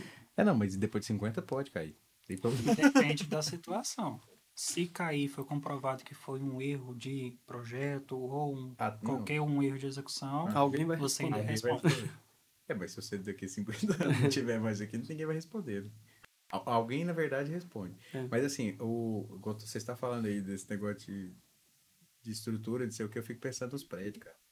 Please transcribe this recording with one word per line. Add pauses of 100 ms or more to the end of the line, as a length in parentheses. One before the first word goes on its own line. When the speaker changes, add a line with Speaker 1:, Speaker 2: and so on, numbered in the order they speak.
(380)
Speaker 1:
É,
não,
mas
depois
de
cinquenta
pode
cair. (280)
Tem
problema.
Speaker 2:
Depende
da
situação. (340)
Se
cair,
foi
comprovado
que
foi
um
erro
de
projeto
ou
um,
Speaker 1:
Ah,
não. (200)
Speaker 2:
qualquer
um
erro
de
execução, (100)
Speaker 3:
Alguém
vai
Speaker 2:
você
Speaker 3:
responder.
Speaker 2:
ainda
Speaker 1:
Alguém
vai
Speaker 2:
responde.
Speaker 1:
responder. (420)
É,
mas
se
você
daqui
cinquenta
anos
não
tiver
mais
aqui,
ninguém
vai
responder,
né? (600)
Al-,
alguém,
na
verdade,
responde. (180)
Speaker 3:
É.
Speaker 1:
Mas
assim,
o, (120)
enquanto
você
está
falando
aí
desse
negócio (100)
de, (920)
de
estrutura,
não
sei
o
que,
eu
fico
pensando
nos
prédios,
cara. (160)